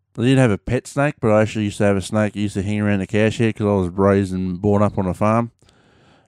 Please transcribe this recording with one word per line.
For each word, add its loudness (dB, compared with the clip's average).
I -4
didn't 4
have 4
a 0
pet -6
snake, -2
but 0
I 4
actually -2
used -6
to 0
have 2
a -2
snake -2
that -8
used -4
to -4
hang -2
around 0
the -4
cowshed 0
'cause -4
I 2
was 0
raised 2
and -4
born 2
up 0
on -2
a -4
farm. -2